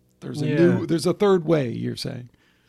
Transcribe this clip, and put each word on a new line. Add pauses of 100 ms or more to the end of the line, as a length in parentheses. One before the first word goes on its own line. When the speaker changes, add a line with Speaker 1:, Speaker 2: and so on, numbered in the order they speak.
(220)
Speaker 1:
there's
a
Speaker 2:
Yeah.
Speaker 1:
new,
there's
a
third
way,
you're
saying. (380)